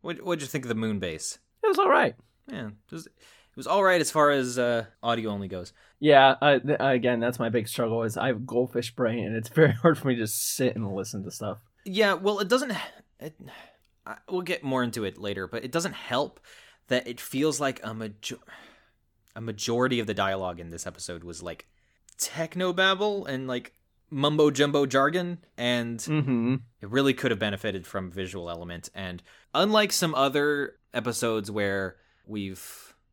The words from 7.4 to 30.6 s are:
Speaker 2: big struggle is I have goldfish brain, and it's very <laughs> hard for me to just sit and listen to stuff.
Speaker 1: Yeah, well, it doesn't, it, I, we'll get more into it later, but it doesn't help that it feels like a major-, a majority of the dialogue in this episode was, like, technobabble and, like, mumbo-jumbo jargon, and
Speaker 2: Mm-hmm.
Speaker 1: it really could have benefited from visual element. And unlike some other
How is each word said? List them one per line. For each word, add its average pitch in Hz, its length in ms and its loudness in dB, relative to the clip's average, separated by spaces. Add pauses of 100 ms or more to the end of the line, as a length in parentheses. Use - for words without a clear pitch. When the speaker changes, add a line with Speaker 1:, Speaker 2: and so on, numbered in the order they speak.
Speaker 2:
big 113 180 0
struggle 117 360 -2
is 110 140 -2
I - 100 -2
have 123 200 -2
goldfish 120 480 -2
brain, 117 300 0
and 107 100 -4
it's 113 140 -4
very 156 240 6
<laughs> 110 100 -4
hard 165 140 6
for 143 120 -2
me 123 60 4
to 120 60 -4
just - 340 -4
sit 127 220 0
and 101 180 -6
listen 98 300 -8
to - 60 -10
stuff. 107 280 -8 (280)
Speaker 1:
Yeah, 196 280 2
well, 196 260 -2
it 196 80 -2
doesn't, 254 240 2 (460)
it, 156 160 -14 (680)
I, - 120 -12 (120)
we'll 185 140 -2
get 175 200 -4
more 131 200 0
into 117 220 -4
it 95 120 -4
later, 98 300 -6
but 113 180 -8
it 127 80 -8
doesn't 143 220 -2
help - 440 -4 (500)
that 123 200 0
it 120 100 -10
feels 143 420 -2
like 135 220 -2
a 110 120 -8
major-, 110 440 -10 (960)
a 110 60 -12
majority 117 600 0
of 107 60 -2
the 107 60 -4
dialogue 95 480 -2
in 85 80 -14
this 85 180 -12
episode 85 380 -12
was, 85 180 -14
like, 85 240 -12 (520)
technobabble 185 1080 0
and, 131 220 -6
like, 123 240 -6 (380)
mumbo-jumbo 147 720 4
jargon, 160 540 0 (180)
and 117 440 -2
Speaker 2:
Mm-hmm. 131 560 2 (260)
Speaker 1:
it 101 80 -12
really 135 240 2
could 131 160 0
have 101 100 -2
benefited 101 460 -4
from 92 240 -6
visual 90 400 -8
element. 85 440 -10
And 92 280 -10 (320)
unlike 208 380 4
some 160 220 0
other 143 600 2 (180)